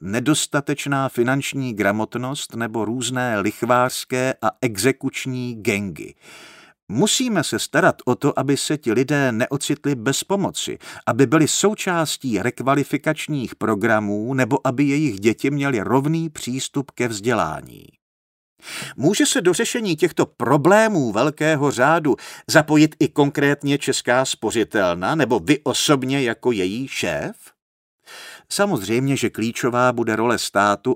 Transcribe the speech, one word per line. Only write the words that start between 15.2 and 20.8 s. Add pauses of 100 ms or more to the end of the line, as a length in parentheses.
měly
rovný
přístup
ke
vzdělání. (1120)
Může
se
do
řešení
těchto
problémů